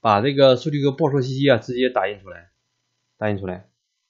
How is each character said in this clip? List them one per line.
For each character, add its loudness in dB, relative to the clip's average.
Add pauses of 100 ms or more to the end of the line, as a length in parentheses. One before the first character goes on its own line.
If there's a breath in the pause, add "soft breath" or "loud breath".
把 2
这 -2
个 6
数 -6
据 -4
库 2
报 0
错 0
信 -4
息 0
啊， 4
直 -8
接 0
打 -2
印 -10
出 -20
来， -20 (680)
打 -4
印 -4
出 -10
来， -12 (420)